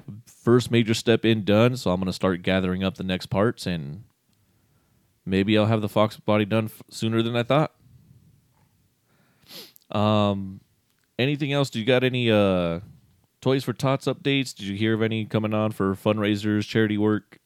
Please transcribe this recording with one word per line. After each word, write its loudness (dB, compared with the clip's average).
first 0
major 2
step 2
in 2
done. 4
So -2
I'm 0
gonna -4
start -2
gathering -2
up -4
the -10
next -6
parts, -2
and -8
maybe 0
I'll 4
have 2
the -4
Fox 0
body 0
done -2
f-, -14
sooner -2
than -2
I 0
thought. 0
Um, 0
anything -2
else? 0
Do -6
you -4
got 4
any, 0
uh, 2
Toys 0
for -4
Tots -2
updates? -4
Did -12
you -6
hear 2
of 0
any -2
coming -2
on 0
for 0
fundraisers, 0
charity 2
work? 0